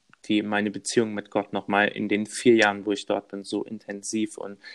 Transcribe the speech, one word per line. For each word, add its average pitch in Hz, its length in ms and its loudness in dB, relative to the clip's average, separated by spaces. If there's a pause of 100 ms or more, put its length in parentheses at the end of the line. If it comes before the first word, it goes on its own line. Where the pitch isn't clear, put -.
(240)
die, 104 180 0
meine 104 300 -2
Beziehung 107 420 0
mit 104 160 -10
Gott 101 220 -2
nochmal 101 340 2
in 104 220 -4
den 104 180 0
vier - 300 4
Jahren, 101 300 2
wo 107 40 0
ich 104 160 -2
dort 101 220 -2
bin, 101 160 -10
so 104 180 -4
intensiv 107 720 -8
und 101 220 -12 (160)